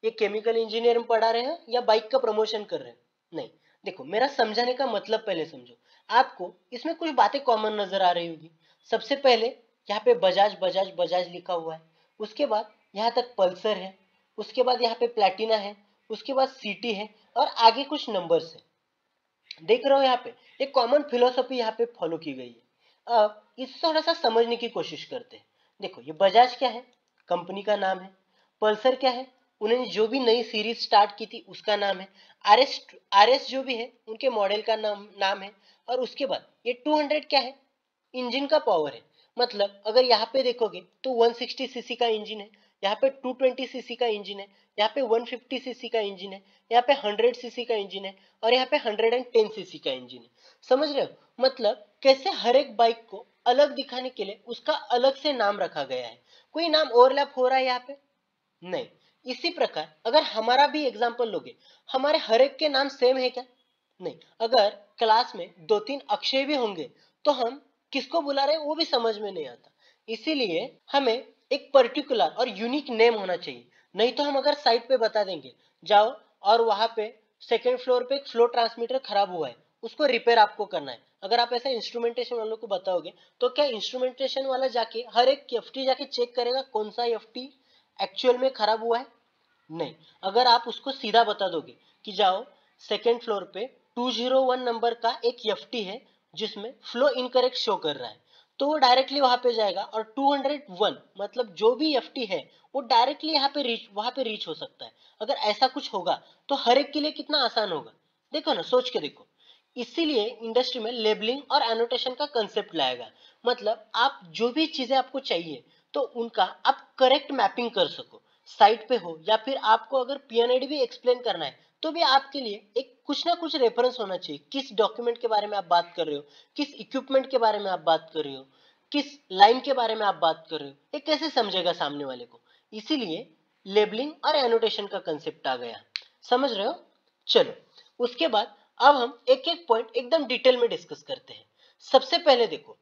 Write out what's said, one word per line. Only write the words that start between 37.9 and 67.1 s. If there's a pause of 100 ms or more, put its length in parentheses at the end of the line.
इंजन
का
power
है। (380)
मतलब
अगर
यहाँ
पे
देखोगे (220)
तो
वन
सिक्सटी
सीसी
का
इंजन
है, (340)
यहाँ
पे
टू
ट्वेंटी
सीसी
का
इंजन
है, (320)
यहाँ
पे
वन
फिफ्टी
सीसी
का
इंजन
है, (280)
यहाँ
पे
हंड्रेड
सीसी
का
इंजन
है (280)
और
यहाँ
पे
हंड्रेड
एंड
टेन
सीसी
का
इंजन
है। (420)
समझ
रहे
हो, (300)
मतलब (180)
कैसे
हर
एक
bike
को (200)
अलग
दिखाने
के
लिए
उसका
अलग
से
नाम
रखा
गया
है। (320)
कोई
नाम
overlap
हो
रहा
है
यहाँ
पे? (640)
नहीं। (400)
इसी
प्रकार (120)
अगर
हमारा
भी
example
लोगे, (340)
हमारे
हर
एक
के
नाम
same
है
क्या? (580)
नहीं। (260)
अगर (300)
class
में (180)
दो
तीन
अक्षय
भी
होंगे (360)